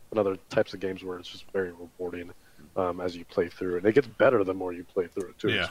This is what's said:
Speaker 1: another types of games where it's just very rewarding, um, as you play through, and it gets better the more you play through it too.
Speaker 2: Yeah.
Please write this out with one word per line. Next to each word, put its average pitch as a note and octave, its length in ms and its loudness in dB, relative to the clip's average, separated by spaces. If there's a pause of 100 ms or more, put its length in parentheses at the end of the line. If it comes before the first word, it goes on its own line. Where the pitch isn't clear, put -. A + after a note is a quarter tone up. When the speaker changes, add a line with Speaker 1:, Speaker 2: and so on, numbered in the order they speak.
(120)
Speaker 1:
another G2 240 2 (140)
types - 240 2
of F#2+ 60 -12
games F#2+ 220 -6
where F2+ 160 -8
it's F2+ 100 -16
just - 240 -16
very F#2 200 -2
rewarding, F2 580 -10 (460)
um, F2+ 240 0
as F2+ 160 -4
you F2 80 -12
play F2 240 -2
through, F2+ 300 -4
and F2+ 80 0
it G#2+ 80 6
gets - 120 6
better A2+ 380 4
the F#2 100 0
more F#2 180 -4
you F2 120 -10
play F2+ 220 0
through F2 240 -8
it - 80 -20
too. G#2+ 120 0
Speaker 2:
Yeah. F#2+ 200 2